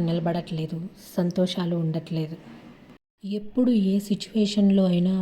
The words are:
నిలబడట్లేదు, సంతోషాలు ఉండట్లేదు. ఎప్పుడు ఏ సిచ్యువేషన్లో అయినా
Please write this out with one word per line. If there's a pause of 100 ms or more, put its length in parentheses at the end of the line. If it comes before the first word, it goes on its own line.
నిలబడట్లేదు, (380)
సంతోషాలు
ఉండట్లేదు. (880)
ఎప్పుడు (200)
ఏ
సిచ్యువేషన్లో
అయినా